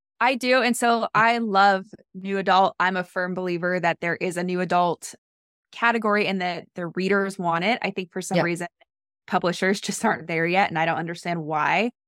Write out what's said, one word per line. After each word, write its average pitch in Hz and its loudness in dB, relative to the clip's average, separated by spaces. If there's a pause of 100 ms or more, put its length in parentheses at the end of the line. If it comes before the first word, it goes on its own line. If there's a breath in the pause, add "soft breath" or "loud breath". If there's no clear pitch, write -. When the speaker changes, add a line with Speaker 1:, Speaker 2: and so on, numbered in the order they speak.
(220)
Speaker 1:
I 262 2
do. 247 2
And 240 0
so 233 0
I 233 4
love 202 4 (280)
new 196 -6
adult. 190 4
I'm 185 2
a 180 -2
firm 180 -4
believer 180 -2
that 165 0
there 170 -2
is 175 -4
a 175 -4
new 180 -2
adult 175 0 (600)
category 220 0
and 190 -2
that 180 -6
the 175 -6
readers 190 0
want 170 -2
it. 233 0
I 190 -4
think 185 -8
for 190 -6
some 180 -2
Speaker 2:
Yep. 170 2
Speaker 1:
reason, 170 -4 (600)
publishers 185 0
just - -6
aren't 165 -2
there 165 -2
yet. 185 2
And 160 -4
I 165 2
don't 165 0
understand 165 -6
why. 156 0 (160)